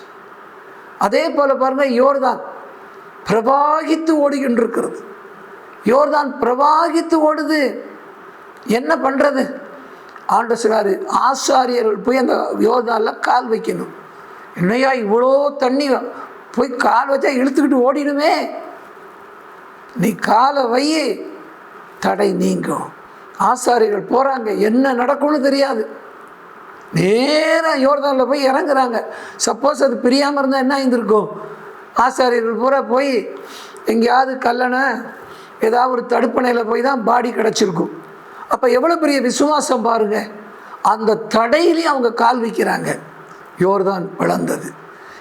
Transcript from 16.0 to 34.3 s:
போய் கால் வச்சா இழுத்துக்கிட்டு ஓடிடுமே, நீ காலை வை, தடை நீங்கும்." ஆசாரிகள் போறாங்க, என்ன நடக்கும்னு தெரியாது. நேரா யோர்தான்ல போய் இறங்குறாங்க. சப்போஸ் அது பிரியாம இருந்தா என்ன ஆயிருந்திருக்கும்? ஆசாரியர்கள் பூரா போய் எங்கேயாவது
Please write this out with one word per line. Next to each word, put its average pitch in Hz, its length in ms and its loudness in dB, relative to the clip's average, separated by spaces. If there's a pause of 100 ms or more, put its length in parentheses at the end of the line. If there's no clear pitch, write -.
போய் 247 240 -2
கால் 240 340 2
வச்சா 277 140 0
இழுத்துக்கிட்டு 269 680 2
ஓடிடுமே, 294 580 0 (1500)
நீ 202 200 0
காலை 262 500 2
வை, 269 600 0 (720)
தடை 196 340 0
நீங்கும்." 180 560 -2 (480)
ஆசாரிகள் 214 720 2
போறாங்க, 247 480 0
என்ன 240 360 2
நடக்கும்னு 269 480 0
தெரியாது. 269 560 0 (960)
நேரா 302 840 2
யோர்தான்ல 269 520 2
போய் 277 200 2
இறங்குறாங்க. 269 560 0 (420)
சப்போஸ் 277 380 0
அது 240 200 2
பிரியாம 277 340 2
இருந்தா 269 200 0
என்ன 269 200 0
ஆயிருந்திருக்கும்? 226 500 2 (680)
ஆசாரியர்கள் 240 640 2
பூரா 262 240 2
போய் 247 580 -2 (460)
எங்கேயாவது 240 640 2